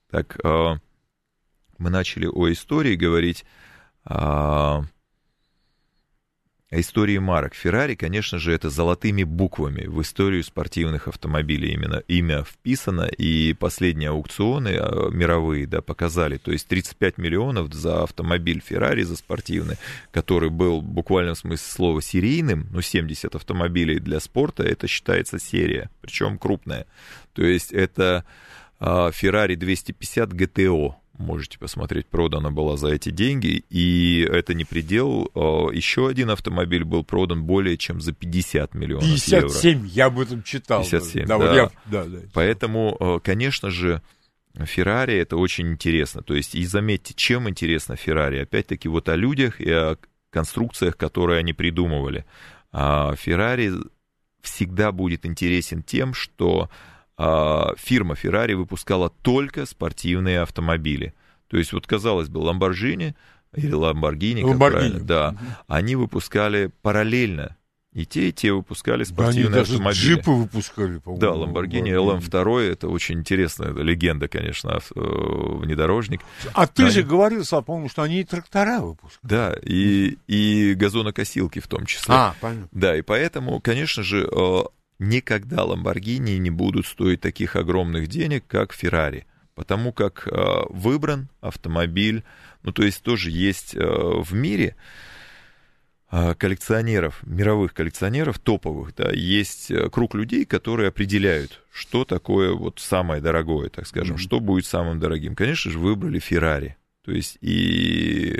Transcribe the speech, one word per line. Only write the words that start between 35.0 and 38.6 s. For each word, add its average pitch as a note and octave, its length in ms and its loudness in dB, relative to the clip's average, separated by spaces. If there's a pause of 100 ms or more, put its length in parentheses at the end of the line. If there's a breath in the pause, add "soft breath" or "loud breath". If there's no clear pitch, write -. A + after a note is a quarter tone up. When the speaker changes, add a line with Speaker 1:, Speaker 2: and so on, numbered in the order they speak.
Speaker 1:
Э, D#2 400 0
ещё B2 340 0
один B2+ 200 0
автомобиль F2 560 0
был E2 200 0
продан F2 400 0
более F#2 340 2
чем E2+ 240 -6
за D#2+ 100 -4
пятьдесят E2+ 640 -2